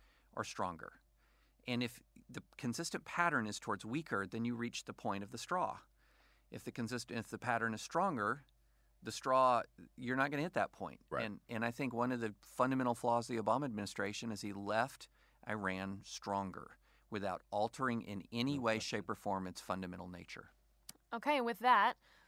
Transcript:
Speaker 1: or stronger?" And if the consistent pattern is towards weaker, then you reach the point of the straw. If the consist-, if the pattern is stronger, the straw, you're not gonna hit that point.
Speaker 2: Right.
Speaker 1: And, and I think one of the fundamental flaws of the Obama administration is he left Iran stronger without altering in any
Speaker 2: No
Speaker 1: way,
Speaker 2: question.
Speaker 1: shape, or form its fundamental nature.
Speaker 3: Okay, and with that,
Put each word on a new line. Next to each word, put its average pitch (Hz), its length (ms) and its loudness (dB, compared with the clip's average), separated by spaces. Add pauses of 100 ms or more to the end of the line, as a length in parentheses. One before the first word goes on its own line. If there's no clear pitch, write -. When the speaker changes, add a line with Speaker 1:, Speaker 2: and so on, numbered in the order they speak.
(340)
Speaker 1:
or - 120 -2
stronger?" 87 480 -4 (760)
And 123 160 0
if 120 160 -6 (300)
the - 120 -8 (160)
consistent - 460 -4
pattern 151 420 2
is 104 140 -6
towards 104 260 -2
weaker, 113 400 -2
then 113 200 -2
you 120 100 0
reach 117 300 -6
the - 80 -8
point 101 280 -2
of 101 100 -10
the 120 60 -8
straw. 175 420 -2 (680)
If - 140 -10
the - 80 -6
consist-, 117 400 -4
if 117 160 -4
the 113 100 -8
pattern 113 360 0
is 107 80 -6
stronger, 143 640 0 (600)
the 117 80 -6
straw, 131 520 6 (340)
you're 127 180 0
not 135 160 4
gonna 147 120 2
hit 175 100 -2
that 101 180 2
point. 78 380 -8
Speaker 2:
Right. 117 160 0
Speaker 1:
And, 107 140 -6 (100)
and 117 160 0
I 117 60 2
think 123 220 -2
one 123 200 2
of 120 80 0
the 110 180 0
fundamental 127 560 2
flaws 117 340 2
of 123 60 -2
the 110 60 2
Obama 117 240 4
administration 107 680 -2
is 101 100 -6
he 104 120 -6
left 101 560 0 (400)
Iran 98 540 -2
stronger - 680 -4 (380)
without 98 320 -2 (100)
altering 113 500 0
in 95 300 -8
any 127 240 0
Speaker 2:
No 135 60 -4
Speaker 1:
way, 113 140 4
Speaker 2:
question. 113 240 -2
Speaker 1:
shape, 101 100 -4
or 107 60 -2
form 95 300 -2
its 90 140 -8
fundamental 92 480 -4
nature. - 420 -14 (640)
Speaker 3:
Okay, 277 240 2
and 247 80 2
with 233 140 -2
that, 233 340 8 (340)